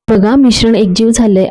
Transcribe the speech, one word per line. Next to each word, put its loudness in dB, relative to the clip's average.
बघा, 0
मिश्रण 0
एकजीव 0
झालंय 0